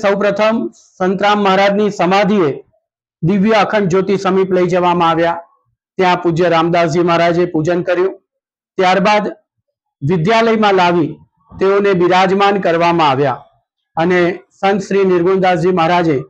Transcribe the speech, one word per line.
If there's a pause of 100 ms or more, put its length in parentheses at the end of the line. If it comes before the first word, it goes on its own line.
સૌપ્રથમ (420)
સંતરામ
મહારાજની
સમાધિએ (760)
દિવ્ય
અખંડ
જ્યોતિ
સમીપ
લઈ
જવામાં
આવ્યા. (540)
ત્યાં
પૂજ્ય
રામદાસજી
મહારાજે
પૂજન
કર્યું. (640)
ત્યારબાદ (760)
વિદ્યાલયમાં
લાવી (480)
તેઓને (120)
બિરાજમાન
કરવામાં
આવ્યા (560)
અને (380)
સંત
શ્રી
નિર્ગુણદાસજી
મહારાજે (140)